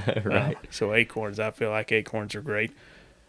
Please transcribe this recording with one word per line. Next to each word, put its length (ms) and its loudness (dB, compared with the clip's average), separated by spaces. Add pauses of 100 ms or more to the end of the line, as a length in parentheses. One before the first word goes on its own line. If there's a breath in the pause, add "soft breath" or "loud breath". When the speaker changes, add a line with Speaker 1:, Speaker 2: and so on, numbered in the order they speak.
Speaker 1:
Yeah, 180 2
right. 320 2
Speaker 2:
Uh, 40 -16 (100)
so 240 0
acorns, 460 0
I 100 -2
feel 200 -2
like 220 0
acorns 420 0
are 80 -6
great. 280 0 (580 soft breath)